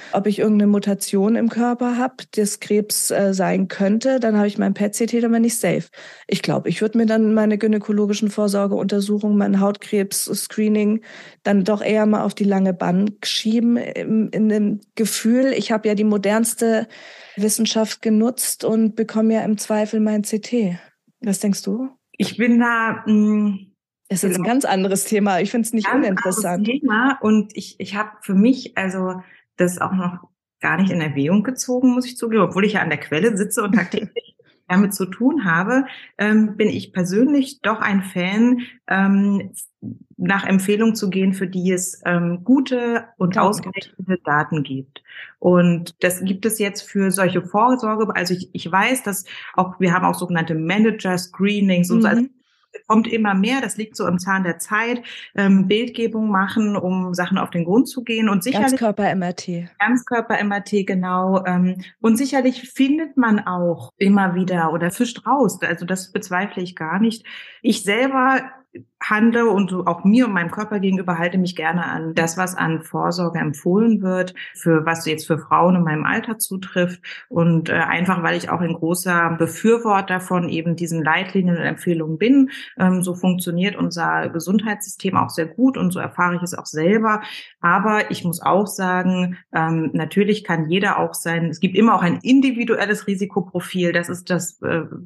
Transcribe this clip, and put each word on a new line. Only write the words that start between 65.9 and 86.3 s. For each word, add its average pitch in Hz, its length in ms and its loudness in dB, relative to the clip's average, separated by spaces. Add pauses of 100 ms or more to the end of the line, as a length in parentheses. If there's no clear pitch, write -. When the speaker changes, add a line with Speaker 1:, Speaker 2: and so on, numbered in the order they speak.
Speaker 2:
bezweifle 190 520 -4
ich 180 120 -10
gar 165 240 -4
nicht. 226 240 0 (380)
Ich - 220 0
selber 262 580 2 (600)
handle 226 480 4
und 190 220 0
so 180 140 -4
auch 175 180 -2
mir 226 240 6
und 208 60 -4
meinem 170 180 -2
Körper 214 280 -6
gegenüber 185 380 -2
halte 175 220 0
mich 180 160 0
gerne 165 300 -2
an 160 280 -6
das, 165 240 0
was 185 160 -2
an 160 300 -2
Vorsorge 170 560 -2
empfohlen 190 640 2
wird, 185 320 -2 (200)
für 160 300 2
was 165 220 -2
jetzt 156 180 -4
für 156 140 0
Frauen 170 380 4
in 175 60 4
meinem 156 200 -2
Alter 220 340 -4
zutrifft. 185 640 -4 (260)
Und, 165 420 2
äh, - 40 0
einfach, 170 480 0
weil 170 160 0
ich 175 120 -8
auch 170 100 -2
ein 170 140 -2
großer 170 640 -2
Befürworter 196 800 0
von 180 300 -2
eben 165 260 -2
diesen 165 280 -4
Leitlinien 175 540 0
und 151 60 -4
Empfehlungen 160 560 -2
bin. 269 320 4 (260)
Ähm, 185 240 2
so 180 140 -4
funktioniert 180 600 -2
unser 165 540 -2
Gesundheitssystem 190 880 -4
auch - 120 0
sehr 160 180 -4
gut 262 280 0
und 180 160 -2
so 180 80 -6
erfahre 175 360 -2